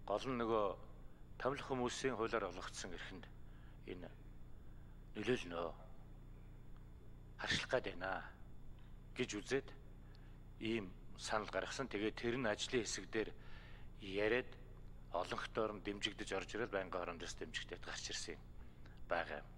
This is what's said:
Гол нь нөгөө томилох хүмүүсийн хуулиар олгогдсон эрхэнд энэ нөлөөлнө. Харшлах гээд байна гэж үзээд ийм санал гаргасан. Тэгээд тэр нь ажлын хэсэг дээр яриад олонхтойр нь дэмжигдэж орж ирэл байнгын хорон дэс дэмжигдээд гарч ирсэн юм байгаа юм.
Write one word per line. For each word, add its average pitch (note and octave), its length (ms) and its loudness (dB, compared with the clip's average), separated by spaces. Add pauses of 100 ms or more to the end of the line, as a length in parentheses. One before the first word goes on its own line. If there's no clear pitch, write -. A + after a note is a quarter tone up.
Гол G#2 220 2
нь C3 160 4
нөгөө A2 220 8 (720)
томилох C#3 320 2
хүмүүсийн B2 480 4
хуулиар G#2+ 320 4
олгогдсон - 420 -4
эрхэнд F2 320 -6 (600)
энэ F2+ 240 -6 (1040)
нөлөөлнө. G2 480 4 (1800)
Харшлах - 320 2
гээд B2 240 6
байна F#2 320 0 (880)
гэж B2+ 240 2
үзээд B2+ 300 2 (920)
ийм A2 300 2 (260)
санал G#2+ 380 2
гаргасан. G2 320 2
Тэгээд G#2+ 320 2
тэр A#2+ 180 2
нь B2+ 140 4
ажлын A2+ 320 4
хэсэг G2 320 -2
дээр G#2+ 160 4 (720)
яриад G#2+ 480 6 (640)
олонхтойр G#2+ 640 2
нь F#2 80 -8
дэмжигдэж G2+ 480 0
орж F#2 180 0
ирэл A2 220 2
байнгын F#2 260 2
хорон E2+ 220 0
дэс - 160 -4
дэмжигдээд - 480 -4
гарч - 240 -4
ирсэн - 240 -2
юм - 80 -8 (640)
байгаа E2 320 4
юм. - 180 -10